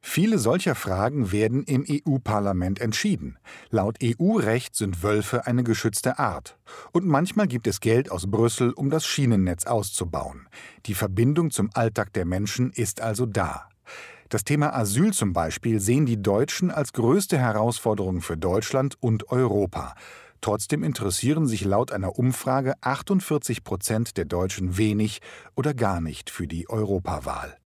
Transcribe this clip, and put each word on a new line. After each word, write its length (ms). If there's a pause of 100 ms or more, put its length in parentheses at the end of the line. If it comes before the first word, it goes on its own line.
Viele 380
solcher 380
Fragen 560
werden 320
im 200
E-U-Parlament 960
entschieden. 560 (340)
Laut 300
E-U-Recht 760
sind 260
Wölfe 460
eine 160
geschützte 560
Art. 360 (360)
Und 120
manchmal 440
gibt 180
es 140
Geld 320
aus 180
Brüssel, 440
um 160
das 140
Schienennetz 600
auszubauen. 800 (400)
Die 80
Verbindung 560
zum 240
Alltag 380
der 140
Menschen 440
ist 300
also 260
da. 420 (640)
Das 140
Thema 320
Asyl 380
zum 180
Beispiel 480
sehen 240
die 160
Deutschen 500
als 220
größte 460
Herausforderung 840
für 160
Deutschland 640
und 300
Europa. 640 (480)
Trotzdem 420
interessieren 600
sich 180
laut 280
einer 260
Umfrage 640
achtundvierzig 800
Prozent 540
der 80
Deutschen 500
wenig 460 (320)
oder 180
gar 300
nicht 260
für 180
die 220
Europawahl. 960